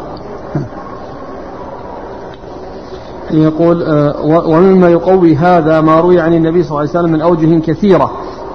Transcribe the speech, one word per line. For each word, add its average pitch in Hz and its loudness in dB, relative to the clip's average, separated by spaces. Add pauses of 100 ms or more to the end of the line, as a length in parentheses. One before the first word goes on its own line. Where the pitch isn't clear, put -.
(3250)
يقول، 165 2
آه، 147 0
و-، 160 2
"ومما 185 6
يقوي 170 4
هذا 160 2
ما 156 4
روي 175 4
عن 160 2
النبي 165 2
صلى 147 -4
الله 147 -4
عليه 147 -2
وسلم 170 0
من 156 0
أوجه 165 2
كثيرة، 160 2 (440)